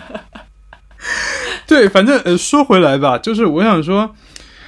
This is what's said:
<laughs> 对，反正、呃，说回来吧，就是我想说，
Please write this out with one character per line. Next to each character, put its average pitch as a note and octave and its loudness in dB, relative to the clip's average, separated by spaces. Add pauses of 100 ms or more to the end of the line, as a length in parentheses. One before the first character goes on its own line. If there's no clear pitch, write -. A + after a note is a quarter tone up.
(760)
<laughs> - -10
对， B3+ 4
反 G3 2
正、 C4+ 2
呃， F3+ -2
说 C#4+ 0
回 F#3+ 2
来 C#3 2
吧， C3+ 0
就 A3+ -6
是 A3+ 0
我 D#3+ 0
想 G3 0
说， G3+ -2 (540)